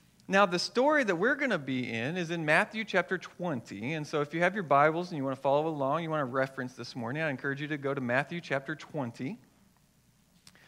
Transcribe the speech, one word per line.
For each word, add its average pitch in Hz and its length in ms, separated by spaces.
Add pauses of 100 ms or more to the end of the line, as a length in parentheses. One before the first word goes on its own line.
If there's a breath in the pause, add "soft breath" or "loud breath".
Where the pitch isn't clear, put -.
(280 soft breath)
Now, 196 180
the 175 140
story 285 460
that 196 100
we're 214 180
gonna 269 240
be 131 340
in 120 260
is 170 120
in 170 160
Matthew 202 400
chapter 185 320
twenty. 135 800
And 151 100
so 147 160
if 147 100
you 165 100
have 180 120
your 208 80
Bibles 156 480
and 170 80
you 139 60
wanna 135 120
follow 143 320
along, 147 360
you 160 80
wanna 151 140
reference 131 480
this - 220
morning, 127 280
I 156 80
encourage 139 300
you 151 80
to 151 100
go 139 160
to 139 40
Matthew 131 420
chapter 143 340
twenty. 143 640 (1300 soft breath)